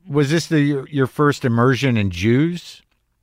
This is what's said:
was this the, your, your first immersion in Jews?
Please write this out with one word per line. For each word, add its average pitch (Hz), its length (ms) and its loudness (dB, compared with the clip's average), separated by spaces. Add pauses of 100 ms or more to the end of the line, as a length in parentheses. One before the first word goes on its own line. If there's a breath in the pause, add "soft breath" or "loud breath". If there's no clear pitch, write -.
was 139 220 0
this 160 180 -2
the, 156 140 0
your, 143 280 -2
your 135 180 -2
first 147 360 0
immersion 120 540 2
in 101 140 -2
Jews? 123 680 -2 (420)